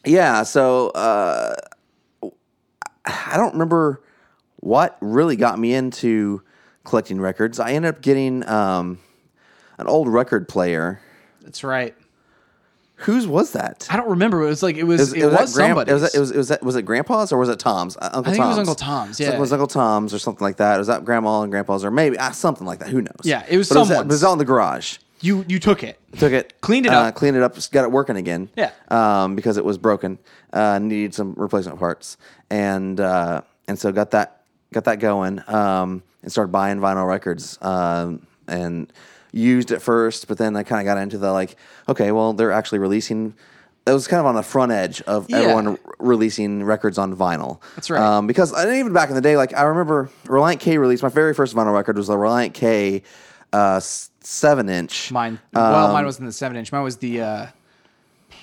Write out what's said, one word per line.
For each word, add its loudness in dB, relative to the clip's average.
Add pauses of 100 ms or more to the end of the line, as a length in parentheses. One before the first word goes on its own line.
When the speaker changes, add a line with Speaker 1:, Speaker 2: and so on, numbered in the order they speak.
Speaker 1:
yeah. 4
So, 2
uh, 0 (1500)
I -6
don't 2
remember 0 (540)
what 0
really 2
got 2
me 2
into 0 (420)
collecting -2
records. -2
I -2
ended -2
up -18
getting, 0
um, 0 (800)
an -6
old 2
record 0
player. -2 (420)
Speaker 2:
That's -18
right. -6 (1080)
Speaker 1:
Whose 0
was 0
that? -8
Speaker 2:
I -2
don't -4
remember. 2
It 2
was -2
like, 0
it -4
was, 2
Speaker 1:
Is, 2
Speaker 2:
it 0
Speaker 1:
was 6
that 6
Speaker 2:
was -2
Speaker 1:
Grand-, 4
Speaker 2:
somebody's. 2
Speaker 1:
was 4
that, 0
it 4
was, 0
it -2
was 0
that, -2
was -2
it -2
Grandpa's -2
or 2
was 2
it -4
Tom's? -2
Uh, -8
Uncle -2
Speaker 2:
I 2
think 2
it 2
was 2
Speaker 1:
Tom's. 2
Speaker 2:
Uncle 0
Tom's, -6
Speaker 1:
It's -4
like, 0
Speaker 2:
yeah. -2
Speaker 1:
was 0
Uncle 0
Tom's 0
or -6
something -6
like -2
that? 2
Was -2
that -2
Grandma 0
and -4
Grandpa's -2
or -2
maybe, 2
uh, -4
something -4
like -10
that? -12
Who 0
knows? -10 (100)
Speaker 2:
Yeah, -2
it 2
was 2
Speaker 1:
But 4
it 8
was, 6
Speaker 2:
someone's. 2
Speaker 1:
it 4
was 2
out 6
in 2
the 2
garage. 0 (220)
Speaker 2:
You, 0
you 0
took 2
it. -16 (200)
Speaker 1:
Took 4
it. -2
Speaker 2:
Cleaned 2
it 4
Speaker 1:
Uh, 6
Speaker 2:
up. 0
Speaker 1:
cleaned 2
it 4
up. -2 (140)
Got 2
it -2
working 0
again. -4
Speaker 2:
Yeah. -2 (180)
Speaker 1:
Um, 2
because -2
it -2
was -2
broken. -2 (340)
Uh, 2
needed -4
some -6
replacement -4
parts. -6 (340)
And, -2
uh, -2 (260)
and -6
so -2
got -2
that, -2 (300)
got -4
that 0
going, -2
um, -2 (200)
and -12
started -2
buying 0
vinyl 0
records, -6
um, -4 (220)
and -6 (380)
used 2
at -4
first, 0
but -6
then -2
I -4
kinda -4
got 0
into -6
the, 0
like, -4 (320)
okay, 0
well, 2
they're 0
actually -2
releasing. -2 (520)
It 4
was 0
kind 2
of 2
on 4
the 0
front 0
edge -2
of -2
Speaker 2:
Yeah. 0
Speaker 1:
everyone 2
re-, -6 (220)
releasing 0
records 0
on -2
vinyl. -2 (160)
Speaker 2:
That's -12
right. 0
Speaker 1:
Um, 4
because, 2
and 0
even -2
back 4
in -4
the 2
day, 4
like, 2
I 2
remember 0 (180)
Reliant 2
K 2
released, 4
my 0
very 2
first 0
vinyl 2
record 0
was -4
the 0
Reliant 0
K, 0 (500)
uh, 4
s-, -8 (100)
seven 0
inch. -6
Speaker 2:
Mine, -4 (140)
well, 4
Speaker 1:
Um, 4
Speaker 2:
mine 0
wasn't -10
the -12
seven -8
inch. -10
Mine -4
was -6
the, -6
uh, -6 (960)